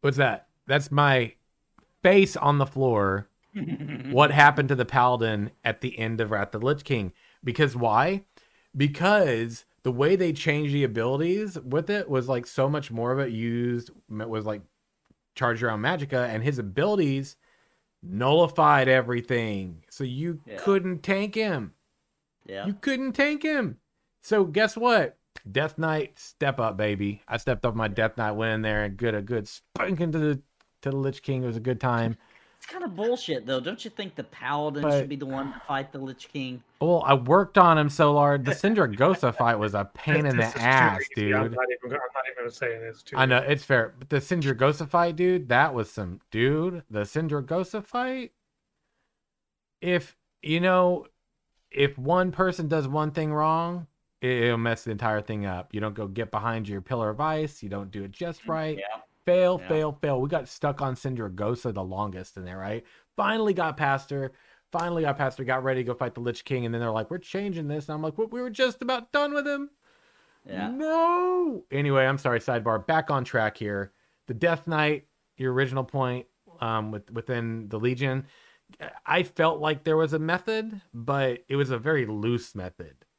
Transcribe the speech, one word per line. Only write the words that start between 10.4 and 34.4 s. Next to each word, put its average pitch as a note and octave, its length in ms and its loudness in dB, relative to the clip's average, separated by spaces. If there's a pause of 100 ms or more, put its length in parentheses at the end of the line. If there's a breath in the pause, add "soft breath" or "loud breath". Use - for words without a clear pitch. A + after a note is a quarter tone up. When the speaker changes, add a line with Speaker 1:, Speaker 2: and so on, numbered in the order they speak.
Speaker 1:
the C#3+ 100 2
abilities D3+ 760 -2
with C#3 300 -4
it G3+ 200 -2
was, B2+ 180 0
like, B2 180 -2
so C3+ 240 0
much D3 220 -4
more A#2 200 -2
of C3+ 80 0
it C3 120 -2
used, A#2+ 600 -2 (180)
was, G#2+ 360 -6
like, G#2+ 160 -4 (760)
charged A#2 280 0
around A2 180 -2
Magicka, C#3 480 -2
and A2 140 -4
his C3+ 160 -2
abilities C#3 800 0 (680)
nullified C#3+ 840 4
everything. A#2 1000 0
So - 140 -10
you C#3+ 420 -6
Speaker 2:
Yeah. G#2+ 120 -14
Speaker 1:
couldn't F#3 460 0
tank G3 320 -2
him. G3+ 380 -2 (720)
Speaker 2:
Yeah. G2 220 -8
Speaker 1:
You G3+ 60 -4
couldn't C4 400 -4
tank D4 300 0
him. C#4+ 360 -4 (420)
So G#3 240 2
guess G#3 320 0
what? F#3+ 400 2 (340)
Death C#3+ 260 -2
Knight, D#3 420 -2
step - 400 -4
up, A2 180 0
baby. G#2 500 -2
I A#2 100 -4
stepped B2 280 -2
up A2+ 100 0
my A2+ 120 -2
Death A2 300 -2
Knight, A2 140 -2
went A2 240 -2
in A2 60 -2
there G#2+ 220 0
and G2 140 -6
good, A2+ 180 0
a G#2 60 -2
good G#2 260 -4
spunk - 540 -4
into D#3+ 180 0
the, D3+ 220 0 (400)
to C#3 100 -4
the C3+ 60 -2
Lich C3+ 260 -4
King. C3 200 -4
It B2 40 -4
was A#2 100 -4
a A2+ 40 -6
good B2 200 -2
time. A#2 360 0 (400 soft breath)
Speaker 2:
It's - 140 -20
kinda F4+ 160 -8
bullshit, F#3 580 -4
though. C3 140 0
Don't E3+ 260 -8
you G#3+ 60 -12
think G3 240 -10
the C3+ 80 -10
Paladin D3 580 -4